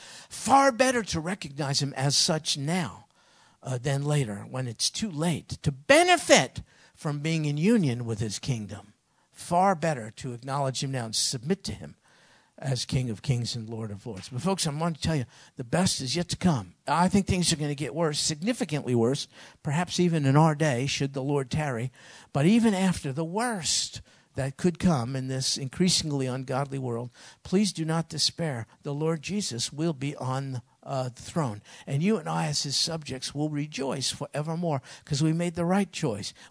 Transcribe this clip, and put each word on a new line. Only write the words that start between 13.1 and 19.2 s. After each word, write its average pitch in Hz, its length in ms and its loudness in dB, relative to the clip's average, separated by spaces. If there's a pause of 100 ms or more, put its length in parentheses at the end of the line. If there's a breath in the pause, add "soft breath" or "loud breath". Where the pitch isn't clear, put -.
Kings 120 340 -2
and 110 140 -10
Lord 110 200 -8
of 98 140 -12
Lords. 98 240 -10
But 123 140 -8
folks, 185 240 0
I 151 40 -2
want 156 260 -2
to - 60 -10
tell 160 140 0
you, 127 80 0 (320 loud breath)
the 139 80 -10
best 160 380 0
is 127 120 -4
yet 170 140 -2
to - 80 -6
come. 123 380 0 (120)
I 165 220 4
think 196 180 4
things 180 280 2
are - 20 0
gonna 147 180 -2
get 139 200 -6
worse, 156 260 0
significantly 156 760 -2
worse, 120 340 2 (340 loud breath)